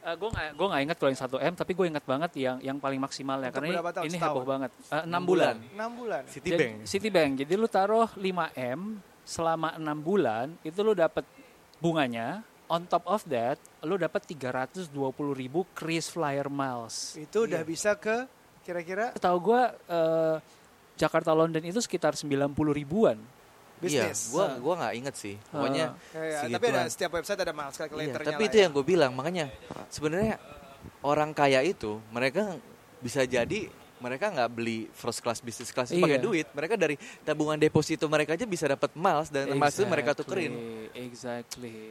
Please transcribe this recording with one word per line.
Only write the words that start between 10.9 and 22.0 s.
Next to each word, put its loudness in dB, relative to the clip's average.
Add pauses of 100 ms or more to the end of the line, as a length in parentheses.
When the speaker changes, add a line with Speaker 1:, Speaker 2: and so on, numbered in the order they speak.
Speaker 1:
dapet 2 (520)
bunganya. 0 (240)
On 0
top 2
of 0
that, 2 (240)
lu -2
dapet -2
tiga -8
ratus -6
dua -2
puluh -4
ribu -4
Kris -4
Flyer -2
Miles. -6
Speaker 2:
Itu -2
udah -2
Speaker 3:
Iya. -8
Speaker 2:
bisa 0
ke -2 (360)
kira-kira? -4
Speaker 1:
Setahu 4
gua, 6 (160)
eh, 4 (600)
Jakarta 2
London 4
itu -2
sekitar 0